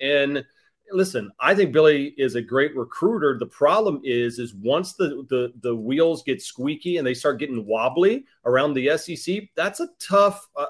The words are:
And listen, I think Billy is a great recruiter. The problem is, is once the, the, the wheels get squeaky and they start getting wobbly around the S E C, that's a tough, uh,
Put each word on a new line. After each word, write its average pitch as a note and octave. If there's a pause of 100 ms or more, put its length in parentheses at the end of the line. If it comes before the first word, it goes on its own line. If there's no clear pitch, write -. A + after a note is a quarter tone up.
And C#3 (460)
listen, F#3
I F#3+
think F3+
Billy D3
is C3
a A#2+
great C3+
recruiter. D3+
The A2
problem D3+
is, A#2+
is A#2
once C3+
the, C#3+
the, B2
the A#2+
wheels C#3+
get C3
squeaky D3+
and C#3
they B2+
start C3
getting B2
wobbly C#3 (180)
around C3+
the C3
S D#3
E E3
C, G3+
that's G3+
a F4 (100)
tough, G3+
uh, C#3+